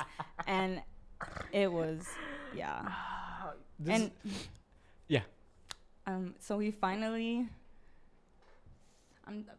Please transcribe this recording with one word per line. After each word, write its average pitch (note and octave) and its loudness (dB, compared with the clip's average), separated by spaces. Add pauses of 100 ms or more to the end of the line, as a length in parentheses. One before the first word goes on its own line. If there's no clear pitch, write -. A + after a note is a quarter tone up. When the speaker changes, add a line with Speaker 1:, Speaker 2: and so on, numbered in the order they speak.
(240)
Speaker 1:
<laughs> - -8
Speaker 2:
And F#3+ 4 (720)
it G3 8
was, D#3+ 2 (500)
yeah. C#2+ -2 (540)
Speaker 1:
<sighs> - -8
This E3 4
Speaker 2:
And A3 6 (140)
Speaker 1:
is, G2+ -4 (600)
yeah. C3+ 6 (840)
Speaker 2:
um, F#3 -2
so - 0
we G#3 2
finally, A3+ 2 (1800)
um, G#3 -8 (140)